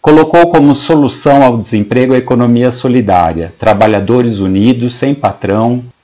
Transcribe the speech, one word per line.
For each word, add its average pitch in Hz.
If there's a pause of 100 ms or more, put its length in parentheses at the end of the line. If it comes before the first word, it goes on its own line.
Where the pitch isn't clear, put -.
colocou 160
como 147
solução 143
ao 123
desemprego 113
a 127
economia 120
solidária, 92
trabalhadores 107
unidos, 113
sem 139
patrão 113 (200)